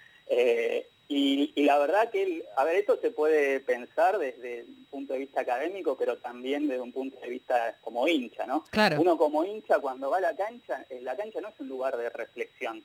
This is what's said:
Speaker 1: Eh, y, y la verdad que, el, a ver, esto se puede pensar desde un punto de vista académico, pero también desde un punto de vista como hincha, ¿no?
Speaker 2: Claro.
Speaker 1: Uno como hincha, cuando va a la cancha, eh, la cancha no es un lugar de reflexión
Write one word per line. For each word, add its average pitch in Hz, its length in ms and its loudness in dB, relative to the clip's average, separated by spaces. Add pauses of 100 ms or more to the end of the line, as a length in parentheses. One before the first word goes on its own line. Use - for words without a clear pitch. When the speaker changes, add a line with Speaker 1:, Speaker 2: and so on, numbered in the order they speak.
(280)
Speaker 1:
Eh, 120 600 2 (180)
y, 139 480 2
y 143 100 2
la 143 140 6
verdad 190 320 2
que, 196 120 0
el, 175 220 -4 (120)
a - 80 4
ver, 160 120 2
esto 208 220 2
se 156 120 0
puede 151 500 2
pensar 135 560 2
desde 120 480 -6
un - 260 -20
punto 139 220 -8
de 131 60 -2
vista 135 240 -4
académico, 143 560 -2
pero 123 180 0
también 131 500 -4
desde 127 140 -2
un 123 120 -8
punto 135 280 -8
de - 80 -10
vista 120 540 -2
como 117 260 -2
hincha, 123 380 -2
¿no? 143 240 -2
Speaker 2:
Claro. 196 320 4
Speaker 1:
Uno 170 160 4
como 151 260 2
hincha, 202 360 2
cuando 135 280 -4
va 151 80 2
a 196 60 0
la 165 120 0
cancha, 196 540 -6
eh, 127 140 -12
la 131 120 -6
cancha 214 280 -8
no 208 60 -10
es - 120 -18
un 269 80 -8
lugar 131 300 -4
de 117 100 -4
reflexión 113 760 -8